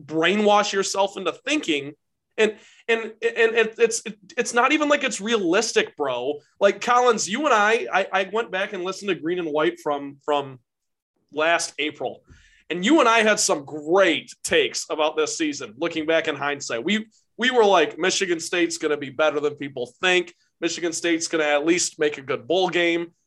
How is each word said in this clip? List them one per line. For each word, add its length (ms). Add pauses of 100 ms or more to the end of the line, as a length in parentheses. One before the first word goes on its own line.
brainwash 680
yourself 460
into 140 (140)
thinking, 460 (460)
and, 180 (320)
and, 240 (100)
and, 320
and 220
it's, 260 (360)
it's 160
not 180
even 160
like 160
it's 160
realistic, 760
bro. 420 (220)
Like, 220
Collins, 480
you 160
and 80
I, 400
I, 180
I 220
went 180
back 220
and 100
listened 280
to 40
Green 240
and 100
White 320
from, 440
from 340 (720)
last 480
April, 440 (480)
and 120
you 180
and 80
I 100
had 200
some 280
great 680 (100)
takes 460
about 300
this 180
season, 400
looking 300
back 220
in 80
hindsight. 460
We, 260 (280)
we 140
were 140
like, 340
"Michigan 420
State's 380
gonna 180
be 140
better 300
than 160
people 440
think. 320 (300)
Michigan 320
State's 340
gonna 160
at 220
least 320
make 180
a 60
good 260
bowl 220
game." 420 (140)